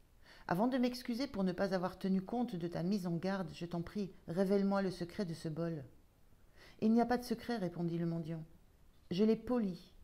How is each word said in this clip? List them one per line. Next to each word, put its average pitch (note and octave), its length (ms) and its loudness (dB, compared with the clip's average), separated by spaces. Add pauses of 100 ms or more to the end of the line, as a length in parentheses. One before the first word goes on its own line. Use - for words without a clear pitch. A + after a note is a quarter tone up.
(480)
Avant F#3+ 200 2
de C4 120 2
m'excuser B3 480 0
pour G3 160 -2
ne F#3 80 2
pas F#3+ 240 0
avoir F3+ 240 -2
tenu F#3+ 240 2
compte A#3 320 -2
de E3+ 120 -4
ta E3+ 140 -4
mise F#3 240 0
en E3+ 100 0
garde, F#3 380 -2
je E3+ 140 -8
t'en E3+ 160 -4
prie, G3 280 -6 (160)
révèle-moi G3 540 4
le F#3+ 80 0
secret F#3+ 360 -4
de E3 100 -6
ce D#3+ 140 -6
bol. » « D#3+ 340 -2 (1000)
Il A3 120 6
n'y A#3 80 8
a A#3 40 6
pas B3 140 2
de B3 60 -6
secret, » A#3 320 -2
répondit E3+ 420 -2
le E3+ 80 0
mendiant. « E3 360 -4 (680)
Je F#3 120 4
l'ai A3 120 6
poli A3 580 -2 (100)